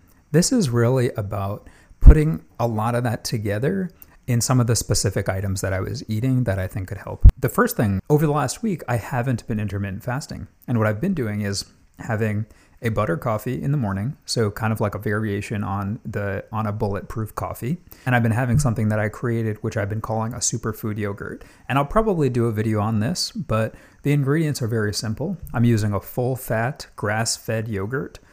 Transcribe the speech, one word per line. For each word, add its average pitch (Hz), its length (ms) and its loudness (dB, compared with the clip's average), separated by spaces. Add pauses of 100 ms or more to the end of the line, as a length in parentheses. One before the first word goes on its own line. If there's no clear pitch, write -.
(320)
this 165 200 4
is 220 180 2
really 120 420 2
about 101 580 -6 (320)
putting 156 420 10 (160)
a 120 80 2
lot 113 260 0
of 123 120 0
that 117 180 -2
together 127 640 -2 (380)
in 120 140 2
some 127 180 4
of 117 80 4
the 117 80 2
specific 107 540 0
items 95 320 -2
that 95 100 -2
I 92 80 -2
was 104 300 -6
eating 127 340 0
that 95 160 0
I 92 80 -2
think 92 220 -8
could 98 80 -8
help. - 280 2 (140)
The - 80 2
first 233 300 0
thing, 98 320 2
over 151 160 4
the 147 80 2
last 135 280 -2
week, 202 280 -2
I 120 80 0
haven't 123 500 -4
been 107 140 -2
intermittent 101 420 -4
fasting. - 440 -8 (200)
And 123 100 0
what 107 100 2
I've 107 120 -2
been 190 140 0
doing 107 280 -4
is 98 240 -4 (340)
having 107 460 -2 (380)
a 117 60 -2
butter 107 280 0
coffee 123 420 -4
in - 120 -2
the 151 60 0
morning, 104 380 -2 (100)
so 110 260 0
kind 110 200 -2
of 107 80 -2
like 107 140 -2
a 101 60 -6
variation 104 640 -2
on 98 420 -4
the, 101 460 -6
on 110 160 -4
a 104 40 -2
bulletproof 101 640 -4
coffee. 117 440 -6 (280)
And 127 100 2
I've 117 60 4
been 113 100 2
having 120 280 0
something 110 300 2
that 107 100 0
I 107 100 0
created, 113 540 -4
which 110 140 -6
I've 101 120 -2
been 107 120 -6
calling 110 320 -4
a 123 40 -10
superfood 110 640 -4
yogurt. 101 440 -8 (240)
And 127 120 0
I'll 143 60 2
probably 185 440 2
do 120 160 0
a 117 60 0
video 110 280 0
on 107 200 0
this, 131 320 -2
but 113 420 -2 (300)
the 143 80 2
ingredients 147 500 0
are 120 60 -2
very 107 260 0
simple. 131 440 -6 (180)
I'm 117 80 2
using 107 300 4
a 98 60 -2
full-fat, 123 840 -4 (100)
grass-fed 113 720 -2
yogurt, 117 520 -6 (140)